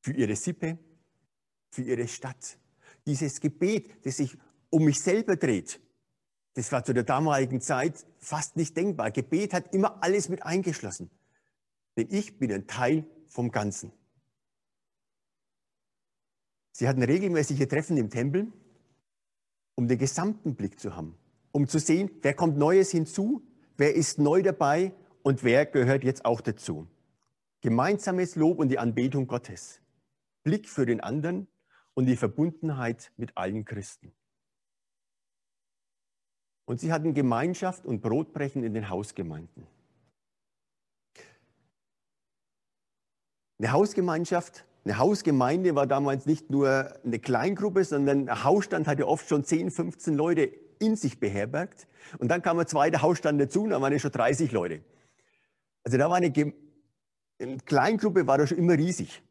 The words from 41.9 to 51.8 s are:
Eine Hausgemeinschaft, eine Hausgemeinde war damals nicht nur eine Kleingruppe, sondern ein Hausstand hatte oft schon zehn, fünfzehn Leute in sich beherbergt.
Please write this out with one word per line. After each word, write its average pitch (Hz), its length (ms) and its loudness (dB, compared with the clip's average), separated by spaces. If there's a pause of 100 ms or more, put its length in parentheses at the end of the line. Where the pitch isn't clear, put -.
Eine 113 140 0
Hausgemeinschaft, 175 920 0 (180)
eine 101 120 -2
Hausgemeinde 156 760 2
war 139 120 4
damals 139 400 0
nicht 156 220 0
nur 135 560 2
eine 117 140 -2
Kleingruppe, 185 640 0
sondern 139 420 2
ein 120 180 -4
Hausstand 170 420 2
hatte 147 200 0
oft - 220 -2
schon 147 160 0
zehn, 170 260 0
fünfzehn 170 440 -4
Leute 156 360 2 (300)
in 220 160 2
sich - 240 -4
beherbergt. 110 680 -4 (320)